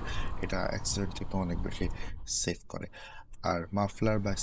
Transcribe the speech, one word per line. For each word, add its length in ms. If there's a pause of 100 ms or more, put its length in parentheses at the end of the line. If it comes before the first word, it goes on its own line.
(440)
এটা 140 (140)
অ্যাক্সিডেন্ট 460
থেকে 160 (100)
অনেক 220
বেশি 200 (540)
সেফ 180 (140)
করে। 140 (640)
আর 100 (160)
মাফলার 480
বা 80 (100)